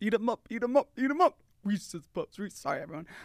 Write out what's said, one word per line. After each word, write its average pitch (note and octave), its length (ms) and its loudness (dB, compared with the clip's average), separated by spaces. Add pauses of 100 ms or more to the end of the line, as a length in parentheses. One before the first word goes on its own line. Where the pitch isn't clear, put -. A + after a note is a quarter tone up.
eat G#3+ 120 2
'em A3+ 160 2
up, A3+ 200 -2
eat B3 640 2
'em D4+ 100 2
up. - 160 6 (260)
Reese's G3 500 -4
Puffs, - 260 -6
Reese's. G3 200 -10
Sorry, C#3 220 -4
everyone. D#3+ 260 -10 (180)